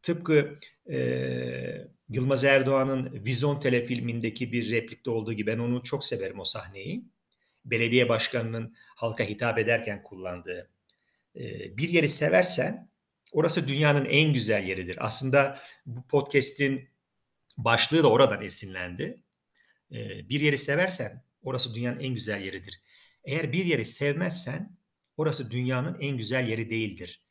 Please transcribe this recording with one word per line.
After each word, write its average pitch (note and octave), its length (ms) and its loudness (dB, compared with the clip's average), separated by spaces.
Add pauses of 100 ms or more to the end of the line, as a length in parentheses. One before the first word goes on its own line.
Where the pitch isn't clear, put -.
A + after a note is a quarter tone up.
Tıpkı, D#3 560 2 (340)
e, C2+ 60 -2 (1080)
Yılmaz B2+ 360 0
Erdoğan'ın C3+ 800 2
Vizon C#3+ 360 2
telefilmindeki A#2+ 920 -2
bir A#2 180 -2
replikte A2+ 400 -4
olduğu A2+ 220 -2
gibi, G#2 140 -4
ben A2+ 120 -2
onu A#2+ 240 -2
çok - 220 -4
severim F#2+ 360 -4
o F2 40 -10
sahneyi. G#2 600 -6 (600)
Belediye A#2 440 2
başkanının A2+ 680 -2 (200)
halka A2+ 280 -4
hitap G#2+ 340 -2
ederken G#2+ 440 0
kullandığı, F2+ 680 -12 (680)
e, - 400 -12
"Bir D3+ 120 -2
yeri D#3+ 200 4
seversen E3+ 800 4 (420)
orası D#3+ 360 2
dünyanın C#3+ 360 2
en D#3 280 4
güzel G#2 360 2
yeridir." F#2 380 -6
Aslında C3+ 540 2 (260)
bu B2 200 -12
podcast'in C#3 840 2 (680)
başlığı A#2 460 4
da C3+ 80 8
oradan A#2+ 320 4
esinlendi. F#2+ 800 -6 (680)
E, G#2 360 -12
"Bir C#3 120 -2
yeri D3 180 2
seversen D#3+ 680 0 (180)
orası B2 320 -4
dünyanın A#2+ 260 -4
en C3 140 -4
güzel G2+ 300 -4
yeridir. F#2 360 -12 (440)
Eğer C#3+ 280 -4
bir F3+ 120 -2
yeri C#3 200 0
sevmezsen D3 960 -2 (380)
orası C#3+ 340 -2
dünyanın B2+ 500 -4
en C#3 160 -4
güzel A#2+ 320 -2
yeri A2+ 220 -4
değildir." G#2 600 -6